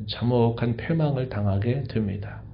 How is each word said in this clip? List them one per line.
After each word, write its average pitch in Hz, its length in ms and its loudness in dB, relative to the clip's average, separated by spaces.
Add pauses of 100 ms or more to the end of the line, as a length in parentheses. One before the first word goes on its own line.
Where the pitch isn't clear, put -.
참혹한 117 720 2
패망을 147 520 0
당하게 104 560 2
됩니다. 101 580 -4 (120)